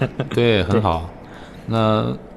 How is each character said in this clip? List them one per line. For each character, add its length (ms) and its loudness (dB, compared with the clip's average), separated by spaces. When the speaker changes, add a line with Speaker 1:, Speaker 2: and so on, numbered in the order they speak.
Speaker 1:
对， 360 4
很 140 4
好。 300 0
Speaker 2:
对。 80 -4
Speaker 1:
那， 420 2